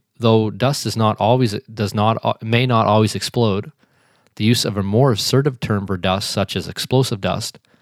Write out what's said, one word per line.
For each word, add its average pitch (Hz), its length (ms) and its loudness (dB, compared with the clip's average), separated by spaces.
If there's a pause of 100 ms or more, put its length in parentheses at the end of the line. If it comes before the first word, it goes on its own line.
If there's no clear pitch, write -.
(180)
"Though 110 320 4
dust 120 340 -2
is 107 100 -4
not 110 240 2
always, 117 340 2 (200)
does 104 220 -4
not, 110 480 0
may 117 240 0
not 113 200 2
always 107 280 2
explode, 107 580 -2 (640)
the 110 80 -2
use 117 220 2
of 101 100 -4
a 101 60 -2
more 113 280 4
assertive 131 480 0
term 101 280 -4
for 95 100 -4
dust, 95 340 -2
such - 240 -4
as - 140 -6
explosive 120 540 -2
dust, 95 360 -6 (240)